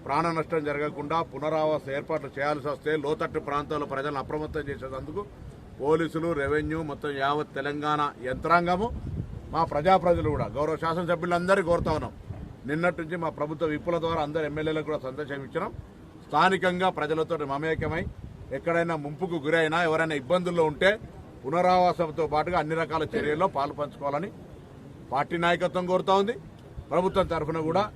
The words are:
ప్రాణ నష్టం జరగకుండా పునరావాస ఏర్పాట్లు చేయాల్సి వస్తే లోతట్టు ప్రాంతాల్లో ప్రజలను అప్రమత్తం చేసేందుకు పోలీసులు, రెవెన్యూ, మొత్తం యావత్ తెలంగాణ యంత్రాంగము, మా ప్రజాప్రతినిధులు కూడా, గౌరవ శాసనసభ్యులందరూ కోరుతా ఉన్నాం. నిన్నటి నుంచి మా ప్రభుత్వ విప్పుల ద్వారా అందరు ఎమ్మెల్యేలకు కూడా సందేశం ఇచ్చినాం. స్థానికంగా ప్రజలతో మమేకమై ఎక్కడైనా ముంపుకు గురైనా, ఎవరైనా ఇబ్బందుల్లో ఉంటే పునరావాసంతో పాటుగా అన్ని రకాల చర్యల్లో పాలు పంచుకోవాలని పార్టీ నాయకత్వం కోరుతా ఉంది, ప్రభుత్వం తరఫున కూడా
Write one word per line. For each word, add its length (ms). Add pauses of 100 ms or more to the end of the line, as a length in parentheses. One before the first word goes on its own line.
ప్రాణ 320
నష్టం 320
జరగకుండా 500 (140)
పునరావాస 540 (120)
ఏర్పాట్లు 380
చేయాల్సి 360
వస్తే 200 (120)
లోతట్టు 440
ప్రాంతాల్లో 440
ప్రజలను 300
అప్రమత్తం 480
చేసేందుకు 520 (600)
పోలీసులు, 480 (100)
రెవెన్యూ, 400 (120)
మొత్తం 200 (120)
యావత్ 340
తెలంగాణ 440 (260)
యంత్రాంగము, 600 (680)
మా 80 (120)
ప్రజాప్రతినిధులు 640
కూడా, 200
గౌరవ 280
శాసనసభ్యులందరూ 840
కోరుతా 280
ఉన్నాం. 160 (560)
నిన్నటి 320
నుంచి 240
మా 40 (100)
ప్రభుత్వ 340
విప్పుల 320
ద్వారా 220
అందరు 240
ఎమ్మెల్యేలకు 380
కూడా 180
సందేశం 400
ఇచ్చినాం. 240 (540)
స్థానికంగా 640 (100)
ప్రజలతో 380 (160)
మమేకమై 500 (540)
ఎక్కడైనా 480
ముంపుకు 400
గురైనా, 320 (120)
ఎవరైనా 340
ఇబ్బందుల్లో 480
ఉంటే 200 (540)
పునరావాసంతో 920
పాటుగా 280
అన్ని 200
రకాల 200 (100)
చర్యల్లో 440
పాలు 240
పంచుకోవాలని 500 (840)
పార్టీ 320
నాయకత్వం 480
కోరుతా 300
ఉంది, 140 (540)
ప్రభుత్వం 440
తరఫున 240 (100)
కూడా 160 (100)